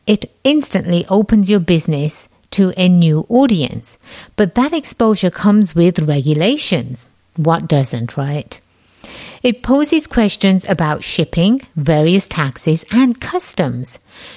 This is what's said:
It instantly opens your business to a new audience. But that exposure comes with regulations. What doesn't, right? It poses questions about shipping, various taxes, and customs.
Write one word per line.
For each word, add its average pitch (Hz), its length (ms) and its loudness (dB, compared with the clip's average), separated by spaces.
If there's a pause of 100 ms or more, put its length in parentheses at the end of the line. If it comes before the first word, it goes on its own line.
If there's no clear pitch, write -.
It - 240 -2 (140)
instantly 180 640 0
opens 202 420 2
your 208 100 4
business 156 640 -2 (260)
to 185 240 2
a 185 120 2
new 165 400 4
audience. 220 680 0 (380)
But 202 180 0
that 277 180 0
exposure 220 580 0
comes 208 440 2
with 170 260 4
regulations. 151 1080 -2 (300)
What 160 320 0
doesn't, 123 480 -2
right? 143 440 -8 (800)
It 240 200 0
poses 294 440 0
questions 196 600 0
about 156 360 -2
shipping, 185 580 0 (140)
various 160 520 2
taxes, 156 640 -2
and 247 300 2
customs. 131 800 -6 (380)